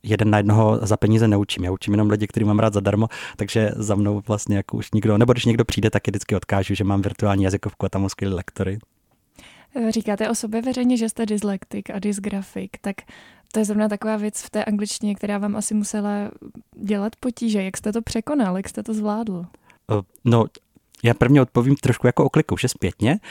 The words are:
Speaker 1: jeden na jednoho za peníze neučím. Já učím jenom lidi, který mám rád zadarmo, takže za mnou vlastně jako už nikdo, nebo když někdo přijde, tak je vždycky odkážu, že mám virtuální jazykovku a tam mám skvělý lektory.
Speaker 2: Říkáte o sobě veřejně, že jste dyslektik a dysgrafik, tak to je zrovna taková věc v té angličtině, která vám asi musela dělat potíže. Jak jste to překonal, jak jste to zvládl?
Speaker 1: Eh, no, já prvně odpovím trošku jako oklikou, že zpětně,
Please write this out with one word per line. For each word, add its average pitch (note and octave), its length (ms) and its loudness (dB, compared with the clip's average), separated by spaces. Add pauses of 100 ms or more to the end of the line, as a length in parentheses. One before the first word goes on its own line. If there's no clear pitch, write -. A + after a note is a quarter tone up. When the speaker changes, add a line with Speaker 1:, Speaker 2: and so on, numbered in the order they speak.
Speaker 1:
jeden G#2+ 280 2
na G#2 80 6
jednoho G#2+ 440 4
za G#2 140 2
peníze A2 320 4
neučím. G2+ 360 0
Já F#2 60 -2
učím F#2+ 240 -2
jenom G#2 160 2
lidi, G#2 160 0
který A2 200 -2
mám G#2 120 4
rád A2 160 4
zadarmo, G2+ 340 2 (280)
takže G#2+ 400 0
za G#2 180 -2
mnou G#2 320 0
vlastně G#2 300 -2
jako G2 200 -4
už A2 160 -6
nikdo, G#2+ 260 2
nebo A#2+ 140 6
když B2 120 2
někdo A#2 200 4
přijde, G#2 260 0
tak - 160 -2
je - 40 0
vždycky G2+ 260 -4
odkážu, G2 380 0
že G2 100 -2
mám G2+ 180 2
virtuální G2 420 0
jazykovku G2 420 -2
a - 20 -2
tam G2 140 -2
mám G2 60 0
skvělý G2 260 -4
lektory. F#2+ 440 -6 (1120)
Speaker 2:
Říkáte G#3+ 420 -2
o A#3 40 0
sobě A3 280 -4
veřejně, B3 340 0
že A3+ 120 -2
jste A3+ 180 -4
dyslektik G3+ 640 -4
a G#3 80 -8
dysgrafik, G3 840 -6
tak G3+ 160 -6 (560)
to A3 60 -2
je A3 60 2
zrovna G#3+ 240 0
taková G#3+ 280 -4
věc G#3 260 -6
v - 80 -16
té G#3+ 140 -2
angličtině, G#3 500 -4
která G3+ 240 -4
vám G3+ 180 -4
asi G#3+ 180 -4
musela G#3 560 -2 (460)
dělat G#3 440 -4
potíže. A3+ 420 -2
Jak F#3+ 140 -6
jste - 160 -4
to A3+ 100 -2
překonal, A3+ 540 -2
jak F#3+ 120 -6
jste - 140 -10
to A3 120 -6
zvládl? G#3 520 -4 (440)
Speaker 1:
Eh, G#2 120 0 (220)
no, A#2 200 4 (580)
já A#2 120 4
prvně C#3+ 280 6
odpovím B2+ 340 2
trošku - 300 0
jako B2 180 4
oklikou, C#3 320 2
že A#2+ 120 -2
zpětně, - 420 0 (200)